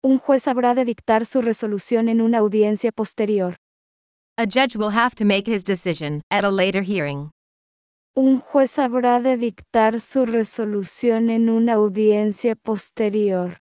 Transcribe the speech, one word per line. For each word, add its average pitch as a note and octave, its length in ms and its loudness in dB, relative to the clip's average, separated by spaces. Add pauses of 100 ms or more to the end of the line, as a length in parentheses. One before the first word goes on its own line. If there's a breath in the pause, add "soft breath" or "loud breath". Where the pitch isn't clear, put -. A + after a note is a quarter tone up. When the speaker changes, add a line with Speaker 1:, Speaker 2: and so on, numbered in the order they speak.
Speaker 1:
Un C4+ 140 4
juez C4+ 280 0
habrá B3 300 0
de C4 80 0
dictar A3+ 420 0
su C4 160 -2
resolución A3+ 640 -2
en A3+ 120 2
una A3+ 180 2
audiencia G#3+ 540 0
posterior. G3+ 640 -4 (800)
Speaker 2:
A A3+ 80 -2
judge B3 300 0
will G#3 200 -2
have A#3 200 0
to A3 80 -2
make G3+ 240 2
his G3+ 160 -2
decision D#3+ 640 -4
at G3+ 140 0
a G3+ 40 2
later G3 360 0
hearing. D3 440 -4 (840)
Speaker 1:
Un C4 240 4
juez - 400 0
habrá B3 420 0
de B3+ 160 0
dictar A3+ 640 -2
su C4 260 -2
resolución A3+ 1000 -2
en A3+ 220 2
una A3+ 220 2
audiencia G#3+ 840 0
posterior. G3+ 1120 -4